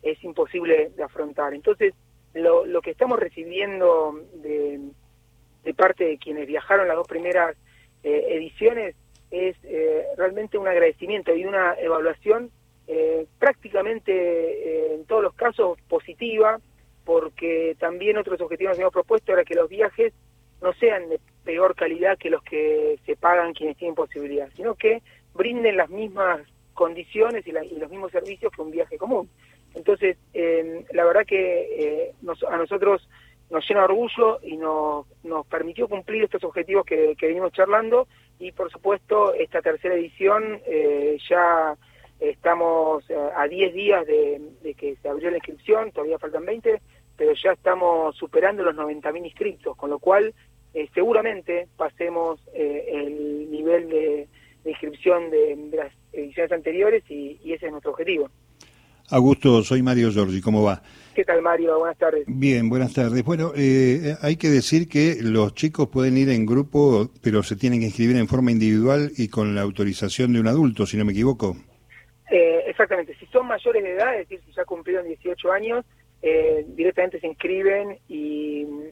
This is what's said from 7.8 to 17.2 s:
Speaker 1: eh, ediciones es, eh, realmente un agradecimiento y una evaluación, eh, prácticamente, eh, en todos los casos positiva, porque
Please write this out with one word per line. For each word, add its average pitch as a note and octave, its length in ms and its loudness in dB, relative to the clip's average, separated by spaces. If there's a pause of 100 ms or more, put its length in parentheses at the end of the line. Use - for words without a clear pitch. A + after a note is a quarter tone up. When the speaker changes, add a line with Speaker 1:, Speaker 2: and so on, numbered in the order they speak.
Speaker 1:
eh, D3 280 0
ediciones F#3+ 640 -2 (360)
es, F#3 320 -4
eh, D#3+ 400 -2 (140)
realmente G3+ 400 -4
un G3 100 -2
agradecimiento F3 680 0
y F3 120 -2
una F#3+ 300 0
evaluación, E3+ 760 -2 (360)
eh, D#3+ 380 0 (140)
prácticamente, G#3+ 720 -2
eh, D#3+ 840 -2
en D#3 100 -12
todos G#3+ 180 0
los F#3 120 -2
casos A3 520 -2
positiva, G#3+ 720 0 (460)
porque E3 760 -2